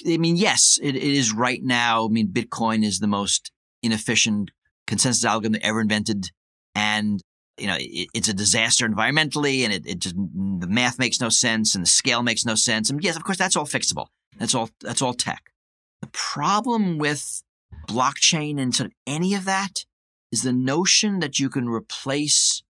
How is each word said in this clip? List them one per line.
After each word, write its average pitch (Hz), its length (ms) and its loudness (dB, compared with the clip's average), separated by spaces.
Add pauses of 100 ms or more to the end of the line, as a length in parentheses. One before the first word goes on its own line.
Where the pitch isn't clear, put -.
I 165 100 4
mean, 165 200 4
yes, 170 440 4
it, 139 140 -2
it - 80 -2
is 139 320 2
right 123 280 0
now. 120 440 2
I - 20 0
mean, 110 200 2
Bitcoin 110 540 0
is 98 180 0
the 107 60 0
most 101 440 -2 (320)
inefficient 107 720 0 (340)
consensus 120 380 0
algorithm 110 380 2
ever 107 200 2
invented. 104 480 0 (440)
And, 107 460 0 (380)
you - 80 -6
know, 92 120 0
it, 69 360 -6
it's 113 140 -2
a 107 60 -2
disaster 113 540 2
environmentally, 135 760 0
and 107 80 0
it, 87 140 -4
it 90 120 -6
just, 87 160 -6
the 95 520 -4
math 123 320 0
makes 120 220 0
no 120 80 0
sense 110 460 2
and 92 100 -2
the 82 60 2
scale 120 320 2
makes 117 240 0
no 113 80 0
sense. 110 340 0
And 143 140 -4
yes, 170 140 0
of 160 80 -10
course, 190 140 -4
that's 185 180 0
all 147 100 -2
fixable. - 400 -4 (320)
That's 110 160 -2
all, 113 160 -2 (100)
that's 117 220 -4
all 123 100 0
tech. - 300 -6 (580)
The - 120 -14
problem 196 840 0
with 147 440 -2 (460)
blockchain 143 720 0
and 127 140 0
sort 110 140 -2
of - 40 -18 (140)
any 170 280 -2
of 190 120 -4
that 190 380 -2 (460)
is 113 120 -4
the 127 100 0
notion 165 640 2
that 147 220 -2
you 135 100 0
can 123 180 -2
replace 139 920 -2 (140)